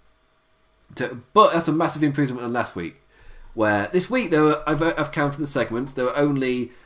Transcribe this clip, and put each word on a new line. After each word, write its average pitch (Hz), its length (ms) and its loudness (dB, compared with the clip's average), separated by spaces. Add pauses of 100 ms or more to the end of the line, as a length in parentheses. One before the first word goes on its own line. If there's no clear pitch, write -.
(960)
To, 123 280 -8 (100)
but 196 200 6
that's 165 140 0
a 160 60 0
massive 151 300 -2
improvement 135 420 -2
on 117 80 -4
last 120 220 -4
week, 85 220 -8 (580)
where 104 360 2
this 180 160 0
week 233 220 -2
there 151 140 4
were, 151 240 2
I've, 156 160 0
I've 156 280 -2
counted 143 280 -2
the 143 80 -4
segments. 123 460 -4
There 123 120 -2
were 123 100 -2
only 131 540 0 (160)